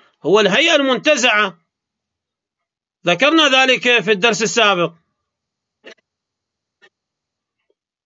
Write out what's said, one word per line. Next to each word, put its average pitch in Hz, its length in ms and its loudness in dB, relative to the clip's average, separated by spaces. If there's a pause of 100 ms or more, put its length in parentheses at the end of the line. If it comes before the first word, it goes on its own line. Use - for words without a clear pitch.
(220)
هو 180 180 2
الهيئة 247 340 0
المنتزعة، 247 840 0 (1500)
ذكرنا 285 420 2
ذلك 254 520 0
في 190 120 -2
الدرس 214 300 -2
السابق. 196 500 0 (3250)